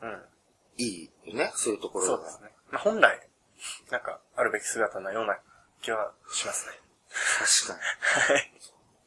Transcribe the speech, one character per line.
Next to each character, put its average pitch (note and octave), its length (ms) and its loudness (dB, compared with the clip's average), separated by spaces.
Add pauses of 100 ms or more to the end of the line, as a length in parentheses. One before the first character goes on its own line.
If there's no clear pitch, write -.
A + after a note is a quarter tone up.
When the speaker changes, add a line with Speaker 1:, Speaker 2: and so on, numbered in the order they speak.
Speaker 1:
う A2+ 40 -10
ん。 G2+ 160 -10 (560)
Speaker 2:
い B2+ 60 -2
い F2+ 260 -6 (160)
よ - 80 -14
ね、 D3+ 220 0
そ - 140 0
う G#2+ 40 2
い G2 40 -2
う - 40 -10
と G2 80 -6
こ G2 100 -6
ろ F#2 60 2
が。 B2+ 100 2
Speaker 1:
そ - 60 -4
う - 40 -12
で E2 60 -12
す - 100 -18
ね。 G#2 80 -20 (220)
ま C#3 80 -2
あ、 - 20 -10
本 G#3+ 200 4
来、 - 260 4 (640)
な B2 60 -2
ん - 40 -2
か、 - 200 -8 (160)
あ B2 60 2
る G#2+ 80 2
べ G#2 80 0
き - 40 -14
姿 G#2 380 -2
の F#2+ 100 -6
よ A2+ 120 0
う - 20 0
な G2+ 120 0 (440)
気 A#2+ 100 -4
は G#2+ 220 -2 (180)
し - 140 -4
ま G#2 80 -4
す - 140 -6
ね。 - 60 -12 (960)
Speaker 2:
確 - 120 -6
か - 540 2
に。 - 20 6
Speaker 1:
は - 40 6
い。 - 120 -6 (560)